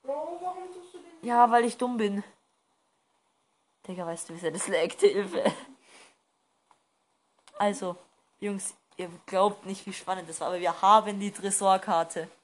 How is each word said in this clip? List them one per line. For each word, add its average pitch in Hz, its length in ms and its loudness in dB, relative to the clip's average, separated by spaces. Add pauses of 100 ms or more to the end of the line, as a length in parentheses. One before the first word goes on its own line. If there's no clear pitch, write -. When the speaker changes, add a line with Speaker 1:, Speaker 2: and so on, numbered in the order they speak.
Speaker 1:
Bro, 311 380 -6
warum 359 320 -10
tust 370 220 -20
du 349 40 -18
denn - 300 -14
Speaker 2:
Ja, 240 220 8
weil 233 140 6
ich 240 120 -2
dumm 247 200 -2
bin. 202 260 0 (1600)
Digga, 180 200 -8
weißt 165 220 -10
du, 165 60 -12
wie 170 40 -12
sehr 175 120 -2
das - 180 -6
laggt? 165 320 0
Hilfe. 202 520 4 (2000)
Also, 196 380 -2 (440)
Jungs, 202 340 -8 (220)
ihr 180 140 -8 (160)
glaubt 202 400 0
nicht, 190 180 -10
wie 196 80 -10
spannend 180 360 -8
das 165 120 -12
war, 151 80 -4
aber 180 120 -4
wir 175 200 -2
haben 202 400 6
die 202 120 -4
Tresorkarte. 190 1000 0 (140)